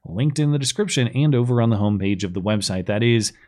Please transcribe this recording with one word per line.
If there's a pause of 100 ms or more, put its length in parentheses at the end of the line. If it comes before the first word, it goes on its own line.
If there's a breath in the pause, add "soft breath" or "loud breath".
linked
in
the
description
and
over
on
the
homepage
of
the
website.
That
is (140)